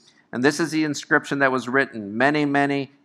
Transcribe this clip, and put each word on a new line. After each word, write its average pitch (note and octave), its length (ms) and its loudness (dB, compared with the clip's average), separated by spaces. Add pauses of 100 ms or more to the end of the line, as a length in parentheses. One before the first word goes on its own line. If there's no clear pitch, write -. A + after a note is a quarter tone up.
(320)
And A#2+ 120 -4
this D3 160 4
is D#3+ 120 -2
the D#3 120 0
inscription D3 560 0
that C3+ 120 4
was B2 180 -4
written, A2+ 460 -2
Mene, C#3+ 360 2
Mene, C#3 380 -2 (160)